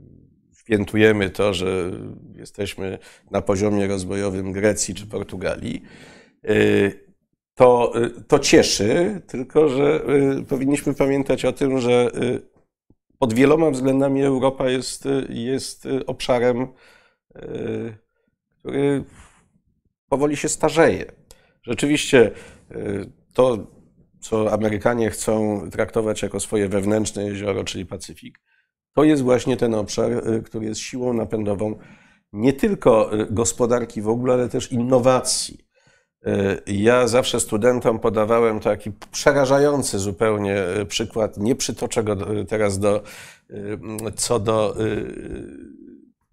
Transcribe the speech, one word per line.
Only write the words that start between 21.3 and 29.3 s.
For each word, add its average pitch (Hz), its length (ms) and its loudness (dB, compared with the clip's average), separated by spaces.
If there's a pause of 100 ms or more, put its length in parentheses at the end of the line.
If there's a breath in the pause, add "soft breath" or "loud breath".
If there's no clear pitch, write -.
Rzeczywiście, 123 680 4 (400 loud breath)
y, 104 400 -8 (240)
to, 127 240 2 (640)
co 107 320 -2
Amerykanie 107 580 0
chcą 107 500 -2 (100)
traktować 107 520 -4
jako 101 180 -6
swoje 101 280 -2
wewnętrzne 101 560 -2
jezioro, 101 400 -6
czyli 95 220 -10
Pacyfik, - 540 -16 (540)
to 143 100 4
jest 151 180 4
właśnie 123 340 2